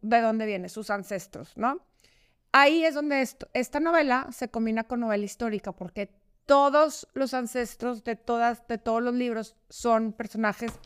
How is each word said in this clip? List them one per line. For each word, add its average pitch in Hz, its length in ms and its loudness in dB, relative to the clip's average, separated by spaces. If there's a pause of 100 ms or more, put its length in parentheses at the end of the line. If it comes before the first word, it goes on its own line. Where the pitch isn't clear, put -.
de 233 200 4
dónde 220 240 0
viene, 185 240 -6
sus 180 200 -12
ancestros, 190 640 -8
¿no? 262 300 -4 (680)
Ahí 294 320 6
es 311 120 0
donde 294 260 0
esto, - 320 -6
esta - 260 -2
novela 302 520 2
se 233 180 -8
combina 226 360 -2
con 240 160 -6
novela 208 220 -2
histórica, 202 480 -6
porque 196 380 -10 (380)
todos 285 640 4
los 262 200 -2
ancestros 247 680 -6
de 233 120 -4
todas, 233 520 -2
de 233 120 -4
todos 226 240 0
los 247 100 -2
libros 240 420 -4 (140)
son 226 440 0
personajes 220 580 -4 (140)